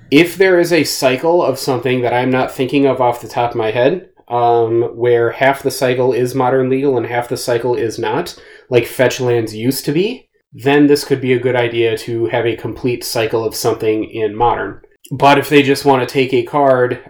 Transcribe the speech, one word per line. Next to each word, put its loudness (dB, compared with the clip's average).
if 4
there 4
is 2
a 4
cycle 0
of 0
something -2
that 0
I'm 2
not 0
thinking 0
of 0
off 0
the -14
top -2
of -8
my -2
head, 0
um, 2
where 2
half 0
the -2
cycle 0
is -2
Modern 0
legal 0
and -2
half -4
the -6
cycle -2
is -4
not, -6
like 2
fetch 0
lands -2
used -2
to -4
be, -2
then 4
this 4
could -2
be 0
a 0
good -2
idea 0
to -4
have -2
a -2
complete -6
cycle -2
of -4
something -2
in -6
Modern. -2
But 4
if -2
they 4
just 0
wanna 2
take -2
a 2
card, 2